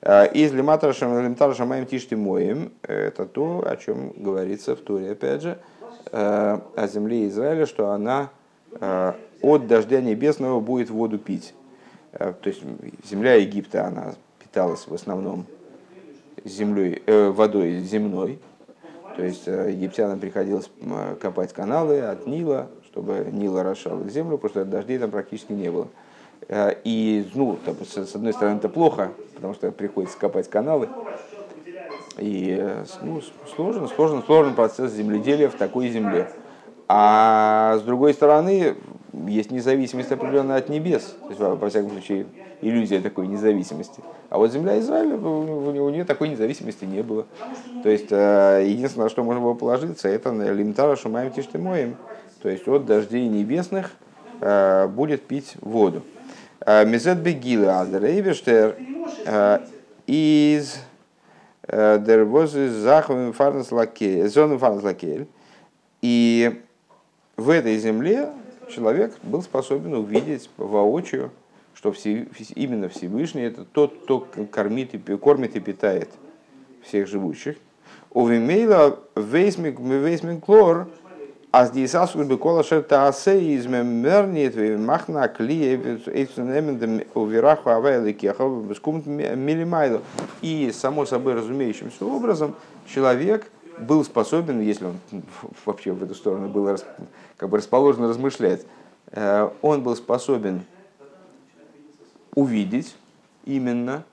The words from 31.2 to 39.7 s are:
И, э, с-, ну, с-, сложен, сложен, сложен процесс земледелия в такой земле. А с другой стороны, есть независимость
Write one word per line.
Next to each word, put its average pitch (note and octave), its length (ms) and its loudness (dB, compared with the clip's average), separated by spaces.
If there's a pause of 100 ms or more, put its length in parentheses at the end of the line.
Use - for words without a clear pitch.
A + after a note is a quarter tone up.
И, F#2+ 420 -4
э, G#2 260 -6
с-, - 160 -18
ну, D#3+ 180 -8
с-, - 120 -18 (220)
сложен, F#3 340 -4
сложен, D3+ 340 0
сложен D3+ 320 6
процесс A#2+ 380 0
земледелия G#2+ 560 0
в - 60 -4
такой B2 340 -2
земле. G2+ 420 -2 (560)
А G#2+ 920 6
с G#2 40 -2
другой B2+ 320 2
стороны, D#3 640 4 (500)
есть G#2 240 -2
независимость B2+ 640 -2